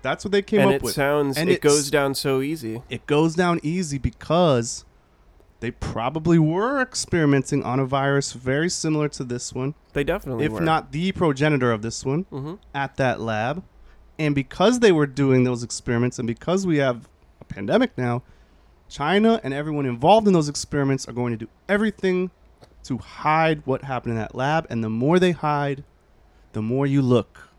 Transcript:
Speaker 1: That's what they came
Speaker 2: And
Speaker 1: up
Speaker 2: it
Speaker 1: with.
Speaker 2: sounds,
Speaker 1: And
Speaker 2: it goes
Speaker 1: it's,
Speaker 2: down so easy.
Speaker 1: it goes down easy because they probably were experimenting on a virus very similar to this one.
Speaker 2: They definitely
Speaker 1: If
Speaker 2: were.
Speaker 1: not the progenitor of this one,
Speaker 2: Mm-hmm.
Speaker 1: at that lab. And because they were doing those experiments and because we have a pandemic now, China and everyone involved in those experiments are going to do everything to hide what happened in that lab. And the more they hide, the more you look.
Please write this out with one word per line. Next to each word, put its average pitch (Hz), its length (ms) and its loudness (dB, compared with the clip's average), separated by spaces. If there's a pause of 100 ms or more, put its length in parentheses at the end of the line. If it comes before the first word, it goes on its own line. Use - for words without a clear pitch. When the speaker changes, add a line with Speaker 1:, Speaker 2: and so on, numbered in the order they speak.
Speaker 1:
That's 139 220 -6
what 196 80 -4
they 202 100 2
came 208 200 2
Speaker 2:
And 196 80 4
Speaker 1:
up - 40 4
Speaker 2:
it - 80 -4
Speaker 1:
with. 117 120 -4
Speaker 2:
sounds, 143 440 2
Speaker 1:
And 165 100 -2
Speaker 2:
it 180 120 2
goes 147 220 6
Speaker 1:
it's, 139 80 -4
Speaker 2:
down 139 260 2
so 135 240 0
easy. 135 500 -6
Speaker 1:
it 117 160 -10
goes 156 300 2
down 175 260 0
easy 156 360 -4
because 131 880 0 (760)
they 113 100 -6
probably 156 720 0
were 208 420 2
experimenting 143 800 0
on 127 160 -2
a 135 80 0
virus 139 460 -2
very 131 360 -2
similar 151 420 -2
to - 120 -12
this 123 320 -8
one. 131 220 -6 (160)
Speaker 2:
They 143 100 -2
definitely 151 440 -4
Speaker 1:
If 156 60 -2
Speaker 2:
were. - 100 -6
Speaker 1:
not 160 280 0
the 175 220 -2
progenitor 143 580 2
of 110 120 -2
this 113 220 -8
one, 147 280 -2
Speaker 2:
Mm-hmm. 151 220 -10 (200)
Speaker 1:
at 139 220 -6
that 127 240 0
lab. 113 420 -4 (540)
And 151 160 0
because 180 460 2
they 226 140 6
were 147 160 4
doing 131 340 4
those 123 220 0
experiments 120 560 -2
and 113 80 -4
because 175 360 -2
we 170 120 2
have 131 320 -2 (320)
a - 60 -20
pandemic 131 520 -2
now, 123 240 -4 (680)
China 208 540 2
and 135 100 -6
everyone 147 340 -4
involved 165 420 4
in 196 40 6
those 156 160 4
experiments 139 600 -2
are 120 40 -14
going 120 200 -4
to 113 40 -4
do 110 120 -12 (200)
everything 190 600 0 (540)
to 123 140 -6
hide 156 640 0
what 131 180 -2
happened 123 300 -6
in 113 60 -2
that 107 140 -6
lab. 147 380 -2
And 113 140 -4
the 110 40 -4
more 127 300 2
they 180 140 4
hide, 143 500 -4 (680)
the 107 100 -6
more 127 240 0
you 139 160 2
look. 120 460 0 (100)